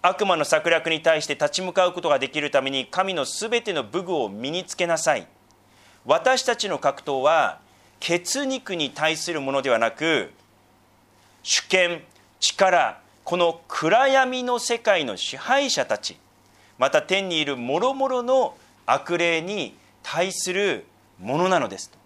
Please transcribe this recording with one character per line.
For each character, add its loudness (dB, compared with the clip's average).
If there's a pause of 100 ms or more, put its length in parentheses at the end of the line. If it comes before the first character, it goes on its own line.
「悪 2
魔 4
の 0
策 2
略 2
に -2
対 2
し -8
て -2
立 0
ち -4
向 -6
か 4
う -2
こ -8
と -2
が 4
で -2
き -4
る -4
た 4
め -4
に、 -4
神 -2
の -2
す -6
べ 0
て -6
の -4
武 -6
具 -4
を -2
身 -8
に -6
つ -12
け -2
な 0
さ 0
い。 -8 (760)
私 4
た 0
ち -4
の -2
格 0
闘 -4
は 2 (400)
血 -2
肉 -6
に -2
対 -2
す -6
る -4
も -4
の 0
で -2
は 4
な 2
く、 -2 (1080)
主 0
権、 2 (380)
力、 2 (260)
こ -2
の 0
暗 2
闇 2
の -2
世 -2
界 2
の -4
支 -8
配 0
者 0
た -2
ち、 -10 (600)
ま 2
た 4
天 -2
に -2
い 0
る -2
諸 -2
々 -2
の 0 (280)
悪 0
霊 0
に -8 (240)
対 -2
す -6
る -2 (340)
も -4
の 2
な 2
の -4
で -10
す」 -14
と。 -20